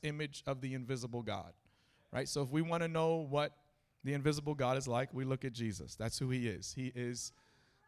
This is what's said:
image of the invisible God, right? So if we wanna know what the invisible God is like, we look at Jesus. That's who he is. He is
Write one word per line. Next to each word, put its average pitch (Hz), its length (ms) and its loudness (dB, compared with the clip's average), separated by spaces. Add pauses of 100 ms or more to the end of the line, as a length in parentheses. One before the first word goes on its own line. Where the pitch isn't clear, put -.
image 147 420 -4
of 135 140 -2
the 131 140 -2
invisible 123 480 -2
God, 98 320 -4 (580)
right? 131 160 -2
So 143 140 0
if 127 80 0
we 151 120 4
wanna 165 260 2
know 165 300 4
what 147 380 0 (480)
the 135 100 0
invisible 147 420 2
God 131 220 4
is 135 100 -2
like, 123 260 2
we 131 120 -2
look 131 180 0
at 131 100 -2
Jesus. 104 420 -4
That's 113 240 -2
who 127 100 0
he 123 180 2
is. 95 260 -4
He 127 220 -4
is 123 360 -4 (560)